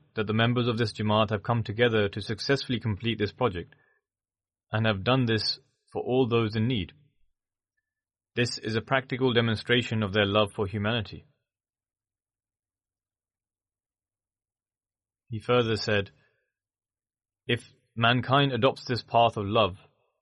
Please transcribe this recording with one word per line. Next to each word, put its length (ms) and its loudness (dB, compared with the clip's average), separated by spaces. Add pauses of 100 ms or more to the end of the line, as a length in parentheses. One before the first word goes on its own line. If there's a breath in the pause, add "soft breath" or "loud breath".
(140)
that 140 -2
the 40 0
members 360 2
of 100 0
this 140 -2
Jamaat 380 0
have 120 -2
come 220 -2
together 460 2
to 100 -10
successfully 580 -2
complete 400 -4
this 140 -2
project 420 -4 (960)
and 160 0
have 160 0
done 220 2
this 340 0 (320)
for 120 -6
all 260 2
those 260 0
in 140 0
need. 240 -4 (1400)
This 240 -2
is 180 -6
a 40 -2
practical 520 -2
demonstration 720 0
of 80 -4
their 140 4
love 260 2
for 160 -4
humanity." 580 -6 (4000)
He 120 -6
further 360 2
said, 360 -2 (1300)
"If 280 -4 (200)
mankind 580 2
adopts 320 0
this 180 -4
path 340 4
of 80 -4
love, 320 2 (460)